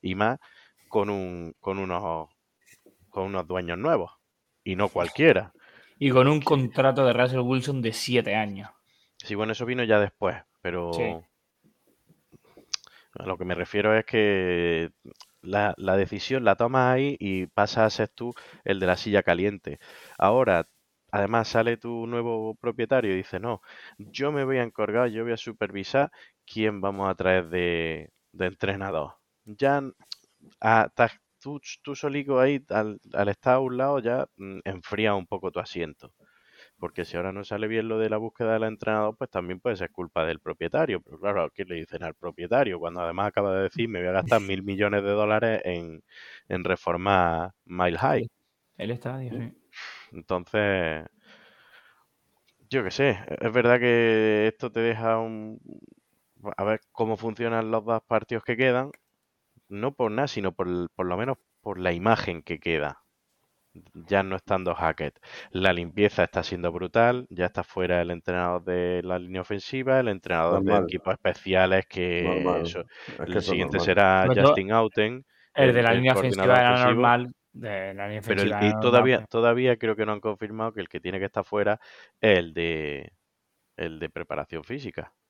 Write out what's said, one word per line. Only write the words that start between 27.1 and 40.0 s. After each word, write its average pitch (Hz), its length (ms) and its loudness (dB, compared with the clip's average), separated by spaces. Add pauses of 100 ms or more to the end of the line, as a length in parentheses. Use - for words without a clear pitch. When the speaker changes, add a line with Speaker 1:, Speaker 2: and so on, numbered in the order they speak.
Speaker 1:
a 92 40 -2
traer 92 340 2
de, 82 600 -2 (220)
de 92 140 -4
entrenador". 95 680 -4 (300)
Ya 139 340 0
n-, 135 140 -8 (680)
a-, 110 340 4
tas-, - 260 2 (200)
tú, 143 200 -12 (220)
tú 143 140 -10
solico 139 440 0
ahí, 139 300 2
al, 107 300 -2 (140)
al 101 140 2
estar 127 280 2
a 131 40 2
un 127 160 -4
lado, 135 240 0
ya, 123 260 -2 (100)
mm, 98 280 -14
enfría 101 500 -2
un 92 120 -4
poco 92 260 -6
tu 107 80 -6
asiento. - 540 -10 (640)
Porque 87 260 -8
si - 120 -10
ahora 92 160 -6
no 98 120 -12
sale 107 240 -6
bien 113 200 -2
lo 110 100 -4
de 110 120 0
la 107 60 -2
búsqueda 110 380 -2
del 110 100 0
entrenador, 107 520 -2
pues 131 140 -8
también 90 300 -6
puede 117 160 -4
ser 90 160 -8
culpa 85 320 -4